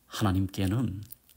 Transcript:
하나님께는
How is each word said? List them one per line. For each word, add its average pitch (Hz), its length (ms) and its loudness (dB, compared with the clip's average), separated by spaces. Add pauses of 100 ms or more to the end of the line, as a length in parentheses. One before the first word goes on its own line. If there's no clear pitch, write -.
하나님께는 98 960 0 (340)